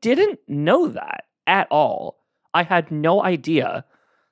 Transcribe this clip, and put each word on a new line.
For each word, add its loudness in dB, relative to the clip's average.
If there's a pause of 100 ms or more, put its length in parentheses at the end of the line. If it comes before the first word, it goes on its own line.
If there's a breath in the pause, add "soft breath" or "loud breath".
didn't 2
know 2
that -8 (240)
at 2
all. 0 (360)
I 2
had 0
no 2
idea -2 (480)